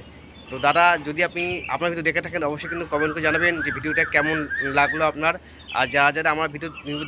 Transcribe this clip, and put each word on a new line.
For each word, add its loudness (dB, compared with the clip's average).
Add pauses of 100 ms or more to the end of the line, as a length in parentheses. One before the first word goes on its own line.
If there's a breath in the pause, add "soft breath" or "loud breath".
(500)
তো -8 (100)
দাদা, 6 (220)
যদি -4
আপনি, -4 (300)
আপনার -2
ভিডিও -2
দেখে 0
থাকেন -6
অবশ্যই -6
কিন্তু -4
কমেন্ট 2
করে -2
জানাবেন 2 (120)
যে -2
ভিডিওটা 0 (100)
কেমন 2 (440)
লাগলো 2
আপনার। 0 (460 loud breath)
আর 4
যারা 6
যারা 0
আমার -2
ভিডিও, -8 (160)
ভিডিও -6